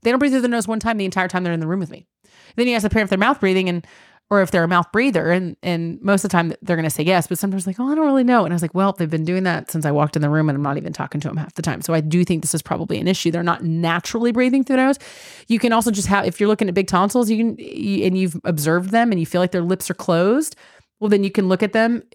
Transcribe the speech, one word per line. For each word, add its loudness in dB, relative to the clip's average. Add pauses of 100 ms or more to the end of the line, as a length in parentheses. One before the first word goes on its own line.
They 2
don't 2
breathe 4
through 2
their 0
nose -2
one -2
time -2
the -2
entire 0
time -2
they're -2
in -2
the -4
room -2
with -6
me. -20 (480)
Then 0
you 0
ask 0
the 0
parent 0
if -10
they're 2
mouth 2
breathing 2
and, -4 (440)
or 4
if 0
they're 2
a 2
mouth 2
breather. 2
And, 0
and -4
most 2
of -2
the -2
time 2
they're -2
gonna 0
say -4
yes, 2
but -4
sometimes -4
like, -6
"Oh, -2
I 0
don't 2
really 2
know." 4
And -2
I 0
was 0
like, -4
"Well, 2
they've -4
been -2
doing -2
that -2
since -4
I 0
walked 0
in 0
the 0
room 2
and 0
I'm -2
not -2
even -8
talking -6
to -6
'em -6
half -8
the -8
time." -4
So -4
I 2
do 2
think -2
this -4
is -4
probably -4
an -2
issue. 0
They're -4
not -2
naturally -2
breathing 2
through 0
their 2
nose. 2 (520)
You 2
can 2
also 2
just -2
have, 2
if -2
you're 2
looking 2
at -2
big 0
tonsils, 2
you 2
can, 0
y-, -4
and 2
you've -2
observed 0
them 2
and 0
you 0
feel -2
like 0
their -2
lips -2
are -4
closed, 0 (440)
well, -2
then 4
you 0
can 0
look 2
at -2
them 2 (140)